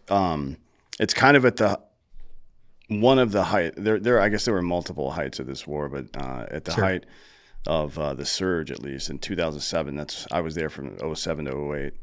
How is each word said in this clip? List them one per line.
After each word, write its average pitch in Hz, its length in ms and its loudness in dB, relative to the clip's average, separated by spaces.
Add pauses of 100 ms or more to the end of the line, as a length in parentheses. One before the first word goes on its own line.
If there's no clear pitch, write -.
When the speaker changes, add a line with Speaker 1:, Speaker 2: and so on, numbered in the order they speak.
Speaker 1:
um, 80 480 2 (460)
it's 107 120 0
kind 139 220 8
of 131 80 8
at 120 140 4
the, 101 200 4 (1120)
one 120 320 6
of 113 140 4
the 98 100 4
height, 87 320 0
there, 104 240 2
there, 113 220 4
I 104 80 6
guess 101 160 0
there 117 80 2
were 90 80 2
multiple 85 500 -2
heights 73 300 -6
of 62 60 -8
this 65 200 -10
war, 73 220 -4
but, 67 160 -8 (100)
uh, 65 340 -6
at - 140 -6
the - 80 -6
Speaker 2:
Sure. 104 140 2
Speaker 1:
height 92 200 0 (640)
of, 78 320 0
uh, 71 140 0
the 67 120 -6
surge, 85 460 -2
at 60 100 -8
least 67 280 -8
in - 100 -6
two 101 160 -6
thousand 80 240 -2
seven, 71 380 -4
that's, - 340 -10
I 85 80 0
was 80 160 -4
there 80 140 -2
from 67 320 -12
oh 80 120 -4
seven 78 300 -4
to 67 80 -6
oh 71 240 -4
eight. 71 280 -4